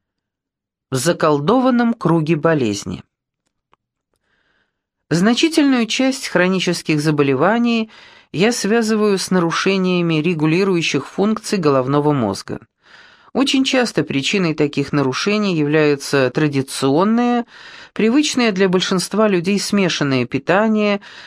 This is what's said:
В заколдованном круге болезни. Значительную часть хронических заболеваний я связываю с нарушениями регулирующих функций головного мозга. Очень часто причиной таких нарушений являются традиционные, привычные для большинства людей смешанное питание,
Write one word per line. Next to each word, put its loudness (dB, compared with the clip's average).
В -4
заколдованном 0
круге 0
болезни. -2
Значительную 2
часть -2
хронических 0
заболеваний 0
я 0
связываю 0
с -6
нарушениями 0
регулирующих 0
функций -2
головного 2
мозга. -4
Очень 0
часто 0
причиной -2
таких -2
нарушений -2
являются 0
традиционные, 0
привычные 0
для 2
большинства 0
людей 0
смешанное 0
питание, 0